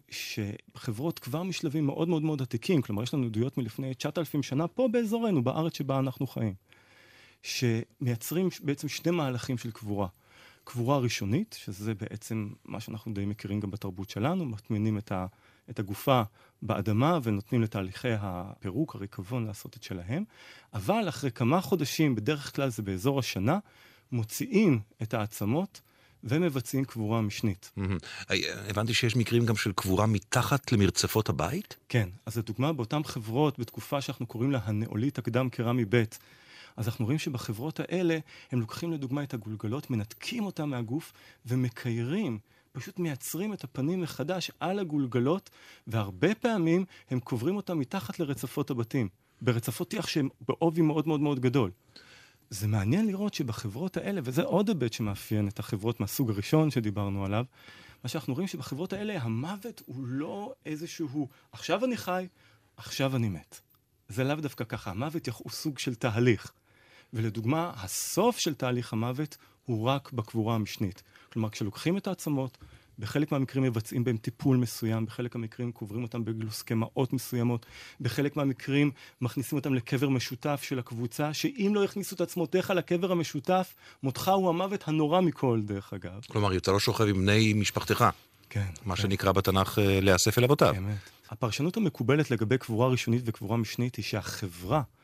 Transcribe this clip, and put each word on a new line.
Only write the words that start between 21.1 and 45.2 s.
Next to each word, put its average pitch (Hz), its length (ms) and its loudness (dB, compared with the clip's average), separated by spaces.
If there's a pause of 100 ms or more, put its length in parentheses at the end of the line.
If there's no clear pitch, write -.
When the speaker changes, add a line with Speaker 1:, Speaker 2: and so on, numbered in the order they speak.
Speaker 1:
כמה 131 300 2
חודשים, 151 540 2
בדרך 139 400 -2
כלל 139 140 0
זה 113 120 -4
באזור 101 380 0
השנה, 127 400 2 (520)
מוציאים 143 680 2 (220)
את 113 120 -6
העצמות 113 680 -2 (420)
ומבצעים 139 640 0
קבורה 110 360 0
משנית. 104 560 -2
Speaker 2:
מהמם. 95 200 0 (340)
אה, 101 40 4 (340)
הבנתי 107 240 0
שיש 110 220 2
מקרים 117 300 4
גם 110 100 4
של 104 160 0
קבורה 95 340 4
מתחת 113 640 2
למרצפות - 580 4
הבית? 90 460 -2 (140)
Speaker 1:
כן. 104 200 2 (160)
אז 117 120 -6
לדוגמה, 120 360 -2
באותן 147 300 -2
חברות, 131 560 0
בתקופה 131 420 -4
שאנחנו 127 240 -8
קוראים 120 260 -2
לה 135 120 2
הנאוליט 107 540 -2
הקדם 123 320 0
קרמי 120 400 0
ב', 117 140 6 (760)
אז 110 100 -2
אנחנו 113 180 -2
רואים 143 140 0
שבחברות 123 600 -6
האלה, 165 400 0 (320)
הם 127 80 2
לוקחים 139 320 -4
לדוגמה 143 320 -2
את 135 100 -10
הגולגלות, 110 560 -6
מנתקים 127 560 -4
אותם 160 240 -4
מהגוף 123 440 -6 (320)
ומקיירים, 123 920 -2 (320)
פשוט 139 280 -12
מייצרים 170 540 -4
את 185 100 -10
הפנים 151 380 -2
מחדש 160 580 -4
על 185 200 0
הגולגלות, 143 680 2 (380)